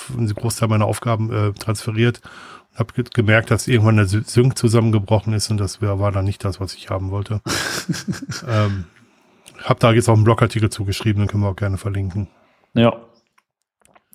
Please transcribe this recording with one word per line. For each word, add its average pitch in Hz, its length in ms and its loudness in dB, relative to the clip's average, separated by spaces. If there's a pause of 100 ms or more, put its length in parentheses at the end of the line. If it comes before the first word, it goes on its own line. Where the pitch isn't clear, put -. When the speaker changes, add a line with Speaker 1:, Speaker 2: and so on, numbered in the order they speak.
(160)
Speaker 1:
einen 113 180 0
Großteil 113 340 -2
meiner 107 180 2
Aufgaben, 110 440 -2
äh, 104 220 0
transferiert 110 720 0 (500)
und - 60 -10
hab - 160 -4
ge-, 123 180 0
gemerkt, 110 380 2
dass 110 180 0
irgendwann 110 280 4
der 104 100 6
Sy-, 104 180 0
Sync 123 320 2
zusammengebrochen 110 800 2
ist 104 160 -2
und 107 80 0
das 101 240 -4
wär, 101 180 0
war 101 100 0
dann 95 140 0
nicht 101 200 -4
das, 98 160 -4
was 95 140 -8
ich - 160 -16
haben 95 200 -4
wollte. 101 360 -4
Speaker 2:
<laughs> - 40 -6 (960)
Speaker 1:
Ähm, 101 360 0 (800)
hab - 180 0
da 117 120 6
jetzt 113 160 4
auch 113 60 6
einen 107 100 6
Blogartikel 110 460 2
zugeschrieben, 101 500 -2
den 101 80 2
können 104 140 -2
wir 101 80 0
auch 90 60 -6
gerne 98 220 -4
verlinken. 98 500 -4 (460)
Speaker 2:
Ja. 117 180 6 (1200)